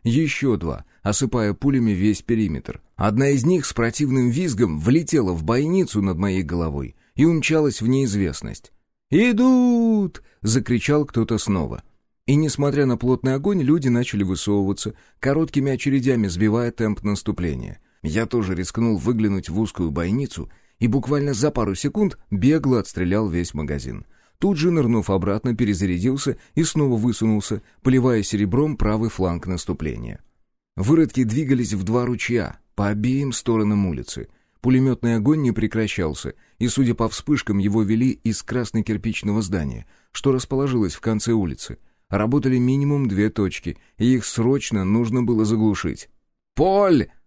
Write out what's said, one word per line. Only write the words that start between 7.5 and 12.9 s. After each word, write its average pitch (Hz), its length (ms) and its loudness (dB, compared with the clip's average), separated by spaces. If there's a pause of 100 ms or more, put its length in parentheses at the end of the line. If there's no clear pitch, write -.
в 113 60 -2
неизвестность. 104 840 -2 (380)
«Идут!» — 233 1120 4 (180)
закричал 123 640 2
кто-то 113 340 -2
снова. 82 460 -4 (460)
И, 143 60 4
несмотря 143 500 2
на 123 100 2